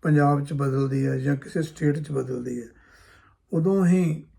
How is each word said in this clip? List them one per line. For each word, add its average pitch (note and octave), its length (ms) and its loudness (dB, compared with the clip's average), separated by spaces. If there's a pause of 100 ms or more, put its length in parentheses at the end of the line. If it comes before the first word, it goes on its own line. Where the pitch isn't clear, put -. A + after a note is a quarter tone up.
ਪੰਜਾਬ C#3+ 420 4
'ਚ C#3+ 100 -8
ਬਦਲਦੀ C3+ 520 -2
ਹੈ C3+ 120 -2
ਜਾਂ C#3 180 -2
ਕਿਸੇ D#3 260 -6
ਸਟੇਟ D#3 360 -2
'ਚ D3+ 140 -8
ਬਦਲਦੀ B2+ 480 -6
ਹੈ, A2+ 60 -14 (840)
ਉਦੋਂ F#3+ 340 2
ਹੀ F3 400 2 (120)